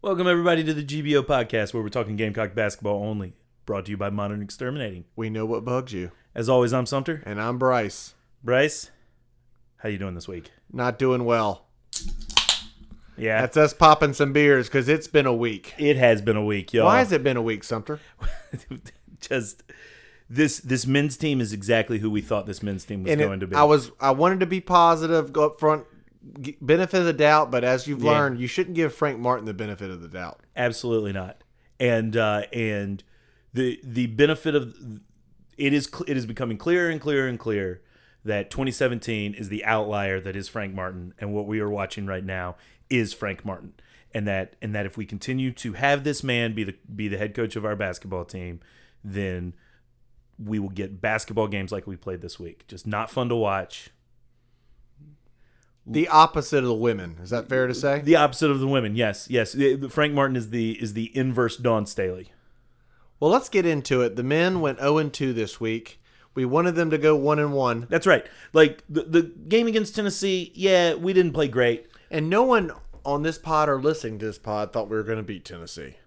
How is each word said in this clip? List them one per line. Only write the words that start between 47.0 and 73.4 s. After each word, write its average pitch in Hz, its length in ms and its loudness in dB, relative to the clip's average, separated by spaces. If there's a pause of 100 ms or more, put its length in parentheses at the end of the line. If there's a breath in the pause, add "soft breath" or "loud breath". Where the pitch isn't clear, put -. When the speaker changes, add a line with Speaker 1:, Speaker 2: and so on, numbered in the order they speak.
Speaker 1:
the 98 80 -4
head 104 180 -4
coach 113 220 -4
of 107 80 -6
our 107 120 -4
basketball 92 500 -6
team, 90 340 -12 (440 soft breath)
then 92 500 -6 (840)
we 107 200 -4
will 98 100 -4
get 95 320 -10
basketball 110 480 -2
games 98 240 -6
like 98 140 -8
we 98 100 -12
played 90 240 -10
this 87 180 -16
week. - 280 -18
Just 104 200 -16
not 107 240 -4
fun 123 200 -4
to 120 60 0
watch. 98 540 -4 (2000)
Speaker 2:
The 147 220 0
opposite 156 500 6
of 131 80 2
the 120 80 2
women. 101 480 -2
Is 92 80 -12
that 117 180 -4
fair 131 180 2
to 123 80 -2
say? 143 260 0
Speaker 1:
The 151 160 6
opposite 147 340 4
of 135 100 0
the 135 80 0
women, 117 260 0
yes. 110 360 -2
Yes. 120 240 0
It, 135 360 2
Frank 151 220 0
Martin 139 240 2
is 110 140 -6
the, 113 220 -2
is 107 220 -6
the 113 220 -6
inverse 123 400 0
Dawn 113 300 0
Staley. 92 460 -6 (880)
Speaker 2:
Well, 151 100 4
let's 254 180 2
get 190 160 2
into 139 380 2
it. 110 140 -2
The 120 60 -4
men 170 380 2
went 139 220 -2
oh 147 160 4
and 156 140 -2
two 131 200 -2
this 110 280 -4
week. 113 400 -6 (340 soft breath)
We 131 100 0
wanted 165 320 2
them 165 140 2
to 156 80 2
go 151 180 6
one 147 240 2
and 147 120 0
one. 120 380 0
Speaker 1:
That's 165 160 0
right. 151 180 6 (280 loud breath)
Like, 156 360 6
the, 156 140 -2
the 165 200 4
game 170 440 0
against 214 300 -2
Tennessee, 196 580 -2
yeah, 175 400 4
we 180 180 -2
didn't 180 200 4
play 147 160 0
great. 120 400 2 (240 soft breath)
Speaker 2:
And 160 180 -2
no 214 140 4
one 220 260 2 (340)
on 143 200 -2
this 160 140 -2
pod 151 300 0